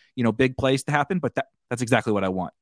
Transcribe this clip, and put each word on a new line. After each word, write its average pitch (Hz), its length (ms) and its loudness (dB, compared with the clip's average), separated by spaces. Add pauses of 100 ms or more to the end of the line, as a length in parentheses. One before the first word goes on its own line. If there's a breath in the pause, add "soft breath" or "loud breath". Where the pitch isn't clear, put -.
(140 soft breath)
you 127 80 -4
know, 117 80 4
big 131 260 0
plays 135 280 0
to 147 80 -4
happen, 147 260 0
but 139 160 -2
that, - 120 -4 (240)
that's 123 120 -4
exactly 117 300 2
what 101 100 2
I 95 60 0
want 92 340 -4